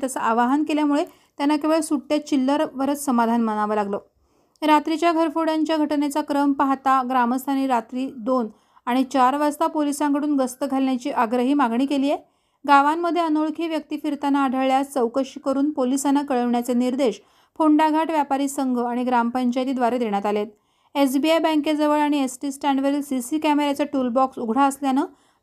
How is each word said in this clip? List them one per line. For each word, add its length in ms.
तसं 160
आवाहन 440
केल्यामुळे 420
त्यांना 200
केवळ 220
सुट्ट्या 480
चिल्लरवरच 800
समाधान 360
मानावं 340
लागलं. 220
रात्रीच्या 500
घरफोड्यांच्या 680
घटनेचा 440
क्रम 300
पाहता 580
ग्रामस्थांनी 580
रात्री 500
दोन 300
आणि 180
चार 340
वाजता 300
पोलिसांकडून 680
गस्त 280
घालण्याची 480
आग्रही 420
मागणी 320
केली 260
आहे. 100
गावांमध्ये 540
अनोळखी 460
व्यक्ती 300
फिरताना 460
आढळल्यास 500
चौकशी 460
करून 320
पोलिसांना 500
कळवण्याचे 520
निर्देश 480
फोंडा 320
घाट 220
व्यापारी 360
संघ 320
आणि 240
ग्रामपंचायतीद्वारे 920
देण्यात 280
आलेत. 220
एसबीआय 440
बँकेजवळ 600
आणि 180
एसटी 340
स्टँडवरील 500
सीसी 380
कॅमेऱ्याचा 440
टूलबॉक्स 560
उघडा 220
असल्यानं 440